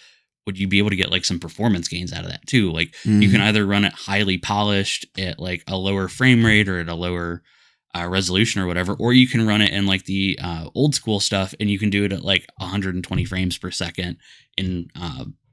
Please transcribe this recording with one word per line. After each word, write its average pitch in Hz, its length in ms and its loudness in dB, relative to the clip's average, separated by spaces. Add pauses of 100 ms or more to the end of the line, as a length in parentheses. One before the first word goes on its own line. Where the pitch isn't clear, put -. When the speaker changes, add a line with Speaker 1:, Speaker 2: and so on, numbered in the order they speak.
(460)
Speaker 1:
would 95 120 -6
you 98 100 -2
be 98 100 4
able 104 120 4
to 98 60 0
get, 92 140 0
like, 92 140 -2
some 87 160 -2
performance 92 480 -2
gains 90 240 -6
out 85 120 -8
of 85 60 -10
that - 160 -14
too? 101 240 2
Like, 82 240 -4 (100)
you 104 260 6
can 101 100 4
Speaker 2:
Mm. 98 40 2
Speaker 1:
either 104 220 2
run 101 180 2
it - 100 0
highly 98 440 -2
polished 104 680 0 (120)
at, 95 220 -6
like, 90 260 -8
a 95 100 -4
lower 95 300 -2
frame 120 380 4
rate 107 240 4
or 92 100 -2
at 85 100 -6
a 85 60 -6
lower, 87 480 -4 (540)
uh, 87 120 -6
resolution 95 520 0
or 92 60 -2
whatever, 90 280 -2
or 120 180 0
you 127 160 8
can 113 180 2
run 107 160 4
it 101 100 2
in, 101 140 0
like, 95 180 0
the, 98 380 -2
uh, 87 320 -8
old 139 220 2
school 107 240 -2
stuff, 95 400 -2
and 104 100 0
you 101 80 0
can 104 120 0
do 101 140 2
it 98 80 -2
at, 95 120 -6
like, 95 200 0 (140)
a 95 80 -8
hundred 95 300 -2
and 90 80 -6
twenty 95 200 -2
frames 92 320 -2
per 90 140 -10
second 90 460 -6 (400)
in, 92 400 -4
uh, 87 280 -10 (280)